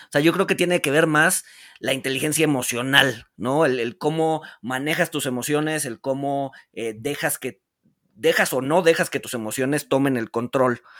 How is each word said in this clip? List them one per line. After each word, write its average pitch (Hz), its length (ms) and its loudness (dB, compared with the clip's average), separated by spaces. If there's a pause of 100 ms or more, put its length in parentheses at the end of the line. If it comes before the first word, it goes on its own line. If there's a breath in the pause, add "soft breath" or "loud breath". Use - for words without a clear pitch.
O - 80 -20
sea, 143 100 2
yo 165 100 6
creo 180 140 0
que 190 80 -2
tiene 175 260 2
que 143 120 0
ver 160 160 6
más 156 360 4 (360 loud breath)
la 127 120 -4
inteligencia 135 520 0
emocional, 131 800 2 (100)
¿no? 139 300 0
El, 127 140 0
el 117 180 -6
cómo 156 460 -2 (180 loud breath)
manejas 147 480 -2
tus 143 160 -6
emociones, 147 600 -2
el 117 140 -10
cómo, 139 520 -4 (200 loud breath)
eh, 110 240 -8
dejas 139 440 -4
que, - 240 -12 (500)
dejas 160 400 0
o 127 80 0
no 160 220 2
dejas 165 260 4
que 135 100 -4
tus - 140 -8
emociones 127 560 -2
tomen 135 280 2
el 117 120 -4
control, 123 540 0 (160 loud breath)